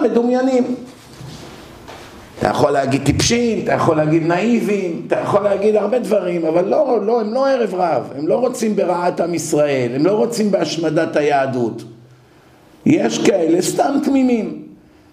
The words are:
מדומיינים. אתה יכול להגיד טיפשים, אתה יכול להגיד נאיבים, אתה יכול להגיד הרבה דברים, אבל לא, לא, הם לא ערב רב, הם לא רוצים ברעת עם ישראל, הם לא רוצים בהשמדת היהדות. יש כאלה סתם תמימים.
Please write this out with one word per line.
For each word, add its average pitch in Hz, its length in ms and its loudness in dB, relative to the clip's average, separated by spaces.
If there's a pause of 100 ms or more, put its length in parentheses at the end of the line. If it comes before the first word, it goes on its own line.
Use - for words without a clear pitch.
מדומיינים. 247 680 2 (1700)
אתה - 80 2
יכול 135 220 2
להגיד 135 340 0
טיפשים, 226 600 0
אתה 139 80 -2
יכול 156 240 2
להגיד 156 300 2
נאיבים, 185 800 0
אתה - 100 -2
יכול 202 260 0
להגיד 202 340 2
הרבה 208 220 0
דברים, 180 460 -2
אבל 165 200 2
לא, 247 420 0
לא, 233 140 0
הם 214 140 -4
לא 269 140 0
ערב 233 260 0
רב, 165 280 0 (160)
הם 151 100 -4
לא 185 60 2
רוצים 226 420 -2
ברעת 175 440 0
עם 170 140 -2
ישראל, 143 600 0
הם 143 120 2
לא 190 60 4
רוצים 214 380 0
בהשמדת 160 680 -2
היהדות. 135 680 0 (1040)
יש 190 320 2
כאלה 180 440 2
סתם - 320 0 (100)
תמימים. 240 580 0 (500)